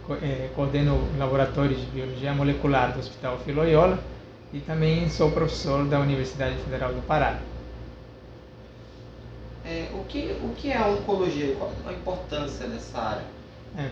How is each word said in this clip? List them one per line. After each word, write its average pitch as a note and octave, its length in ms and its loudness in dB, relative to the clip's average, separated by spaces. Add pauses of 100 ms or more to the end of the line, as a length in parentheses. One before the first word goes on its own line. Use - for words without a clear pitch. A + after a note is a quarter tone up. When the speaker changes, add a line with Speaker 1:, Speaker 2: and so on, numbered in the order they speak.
Speaker 1:
co-, - 100 -4
é, C3 380 -2
coordeno C#3+ 420 4
o C3+ 220 2
Laboratório C3+ 560 4
de B2 120 -2
Biologia C3 480 -4
Molecular C#3 580 4
do C3 80 -4
Hospital B2+ 380 -6
Filo C#3+ 240 -2
Loyola E3 420 8 (480)
e C#3+ 80 -6
também D#3+ 480 2
sou D3+ 240 4
professor C#3+ 540 2
da C#3+ 160 4
Universidade C3 560 0
Federal B2+ 340 -2
do B2 160 -4
Pará. C3+ 320 2 (2250)
Speaker 2:
É, E3 280 -6
o G3 160 -6
que, D4+ 340 -2
o A#3 140 -2
que C#4+ 140 -4
é A#3+ 60 2
a A3 100 4
oncologia F#3+ 580 2
e C3+ 100 2
qual - 160 -4 (160)
a - 60 -6
importância E3+ 760 -6
dessa - 320 -8
área? - 240 -4 (540)
Speaker 1:
É, C#3+ 140 -4